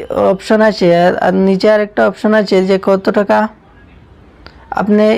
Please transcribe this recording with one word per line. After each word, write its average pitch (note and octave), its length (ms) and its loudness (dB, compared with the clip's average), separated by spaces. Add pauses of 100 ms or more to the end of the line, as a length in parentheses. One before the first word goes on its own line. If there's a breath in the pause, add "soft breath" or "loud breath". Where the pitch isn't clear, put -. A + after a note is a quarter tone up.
অপশন G3+ 520 0
আছে? G3 340 2
আর, F3 200 2
আর F3+ 180 -2
নিচে F#3+ 380 2
আর G#3+ 100 2
একটা G#3+ 260 -2
অপশন G#3 260 -2
আছে F#3+ 320 0
যে F#3+ 160 0
কত G3 280 -2
টাকা G#3+ 380 0 (1200 loud breath)
আপনি G#3 320 0 (140)